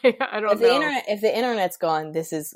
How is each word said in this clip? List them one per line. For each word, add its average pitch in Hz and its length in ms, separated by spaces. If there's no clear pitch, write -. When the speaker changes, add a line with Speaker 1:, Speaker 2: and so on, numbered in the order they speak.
Speaker 1:
like, 240 160
I 254 180
don't 208 140
Speaker 2:
If 214 80
the 233 80
Speaker 1:
know. 240 80
Speaker 2:
internet, 294 320
if 208 120
the 214 160
internet's 220 400
gone, 156 360
this 160 200
is, 151 240